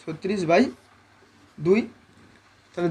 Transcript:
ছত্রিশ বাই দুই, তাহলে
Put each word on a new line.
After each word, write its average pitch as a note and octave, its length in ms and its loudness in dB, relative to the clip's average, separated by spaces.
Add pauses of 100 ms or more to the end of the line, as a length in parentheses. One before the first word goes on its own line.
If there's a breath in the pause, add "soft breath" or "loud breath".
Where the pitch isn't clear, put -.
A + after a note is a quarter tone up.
ছত্রিশ F#3 380 -8 (100)
বাই F3+ 120 6 (1040)
দুই, G3 140 4 (920)
তাহলে F3 180 -4